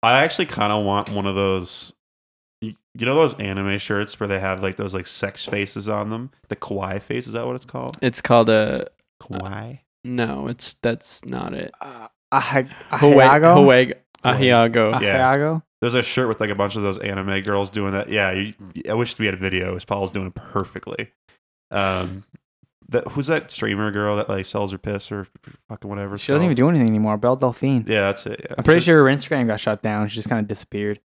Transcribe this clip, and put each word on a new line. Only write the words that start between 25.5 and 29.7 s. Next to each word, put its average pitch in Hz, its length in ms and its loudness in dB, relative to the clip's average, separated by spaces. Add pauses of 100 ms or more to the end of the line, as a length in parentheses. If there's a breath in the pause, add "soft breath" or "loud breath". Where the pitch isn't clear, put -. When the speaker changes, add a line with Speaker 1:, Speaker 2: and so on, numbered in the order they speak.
Speaker 1:
fucking 104 220 -12
whatever 101 240 -8
it's 101 100 -10
Speaker 3:
She 139 80 -2
doesn't 160 140 2
Speaker 1:
called? 165 60 2
Speaker 3:
even 123 120 4
do 151 60 4
anything 135 180 4
anymore. 107 300 2
Belle 123 180 2
Delphine. 127 520 0
Speaker 1:
Yeah, 107 140 2
that's 98 240 -2
it. 107 220 -10
Yeah. - 80 -12
Speaker 3:
I'm - 80 -6
pretty 165 160 8
Speaker 1:
She 160 60 0
Speaker 3:
sure 156 200 8
her 135 80 4
Instagram 139 340 -2
got 107 120 -2
shut 107 220 -2